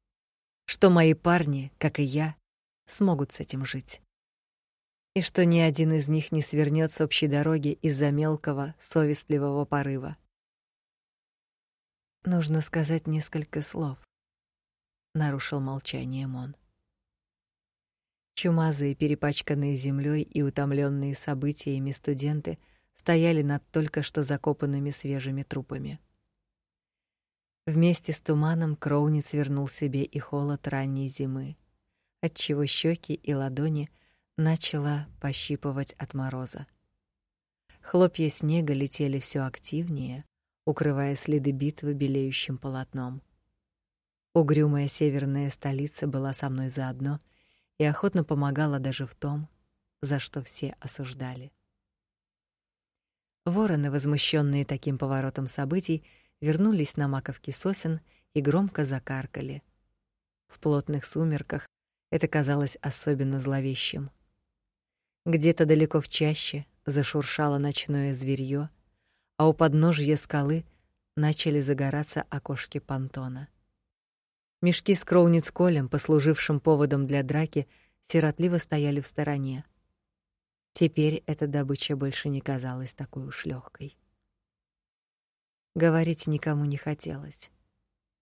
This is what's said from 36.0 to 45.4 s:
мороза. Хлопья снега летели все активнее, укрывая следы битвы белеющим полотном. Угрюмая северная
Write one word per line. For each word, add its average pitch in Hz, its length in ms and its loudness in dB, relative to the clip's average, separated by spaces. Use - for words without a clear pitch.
мороза. 131 520 -6
Хлопья 180 460 2
снега 156 440 0
летели 139 480 -2
все 135 240 -4
активнее, 139 800 -6
укрывая 143 500 0
следы 143 380 0
битвы 143 400 -4
белеющим 135 640 -2
полотном. 131 640 -8
Угрюмая 147 540 4
северная 139 640 0